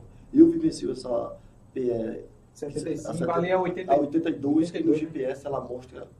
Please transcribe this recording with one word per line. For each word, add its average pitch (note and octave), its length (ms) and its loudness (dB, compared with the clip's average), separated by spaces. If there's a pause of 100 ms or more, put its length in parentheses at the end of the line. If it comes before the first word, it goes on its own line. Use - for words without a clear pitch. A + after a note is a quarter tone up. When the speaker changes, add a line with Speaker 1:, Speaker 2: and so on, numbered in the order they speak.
(360)
Speaker 1:
eu E3 140 12
vivencio D#3 420 0
essa A#2+ 460 -4 (360)
P C3+ 80 -6
E A2+ 440 -4 (280)
Speaker 2:
Setenta D3+ 380 -8
e C#3+ 80 -4
cinco, - 120 -10
Speaker 1:
a - 40 -6
sete-, E3+ 160 -2
Speaker 2:
ali E3+ 200 0
é F#3 60 2
oitenta, F3+ 380 -2
Speaker 1:
a D3 60 6
oitenta D#3+ 300 0
e - 40 0
dois, D3+ 340 2
que E3 140 -4
no D#3+ 80 4
Speaker 2:
oitenta D3+ 80 4
e - 0 -
dois, D#3 40 -4
né? D#3 40 -4
Speaker 1:
G - 0 -
P D3 160 -6
S C3+ 240 -6
ela C3+ 140 -4
mostra B2 480 -12 (120)